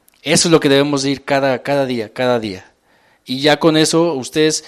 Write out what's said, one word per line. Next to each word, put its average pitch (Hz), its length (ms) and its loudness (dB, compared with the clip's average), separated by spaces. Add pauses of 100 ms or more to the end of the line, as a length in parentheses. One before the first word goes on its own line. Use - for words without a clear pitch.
(220)
Eso 175 260 -2
es 170 40 0
lo 156 80 6
que 151 80 0
debemos 139 360 2
de 139 80 -2
ir 127 120 -8
cada, 135 380 -2
cada 139 240 -2
día, 117 260 -6
cada 123 280 0
día. 101 260 -8 (580)
Y 127 160 -8
ya 147 200 2
con 160 180 2
eso 160 380 2
ustedes 156 520 -2